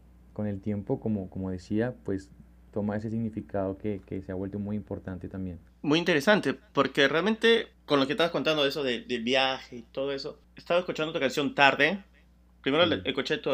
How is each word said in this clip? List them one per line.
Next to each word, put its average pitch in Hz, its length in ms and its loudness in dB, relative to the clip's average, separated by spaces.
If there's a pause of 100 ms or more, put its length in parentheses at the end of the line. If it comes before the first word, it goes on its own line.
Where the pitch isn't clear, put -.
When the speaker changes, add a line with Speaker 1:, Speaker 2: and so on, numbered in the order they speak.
(320)
Speaker 1:
con 104 160 -4
el 98 120 -6
tiempo, 107 380 -4
como, 98 320 -4
como 95 220 -6
decía, 107 500 -2
pues 95 300 -6 (400)
toma 104 240 -2
ese 107 140 -4
significado 104 680 -4
que, 104 260 -4
que 95 180 -8
se 95 100 -10
ha - 20 -4
vuelto 98 240 -6
muy 104 160 -4
importante 95 540 -8
también. 92 320 -8 (220)
Speaker 2:
Muy 156 180 2
interesante, 170 520 2 (200)
porque 139 340 4
realmente 196 600 2 (180)
con 143 160 2
lo 135 60 2
que 143 80 -2
estabas 165 180 2
contando 151 320 2
de 143 60 2
eso 147 120 -4
de, 120 200 -2
del 120 200 -4
viaje 131 540 0
y 117 60 -14
todo 135 280 -6
eso, 139 300 -8 (160)
estaba 175 240 0
escuchando 156 320 -4
tu 160 80 -4
canción 135 340 0
Tarde. 143 480 6 (580)
Primero 147 240 2
Speaker 1:
Sí. 165 60 2
Speaker 2:
la, 131 140 2
escuché 135 340 -2
tu, 147 160 -4